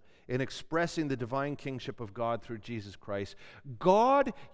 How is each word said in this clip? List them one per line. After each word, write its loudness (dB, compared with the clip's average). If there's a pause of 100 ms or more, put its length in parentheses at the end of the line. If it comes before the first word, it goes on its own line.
(280)
in 0
expressing 0
the 2
divine -2
kingship -8
of -8
God 0
through -8
Jesus -8
Christ. -4 (420)
God 6 (220)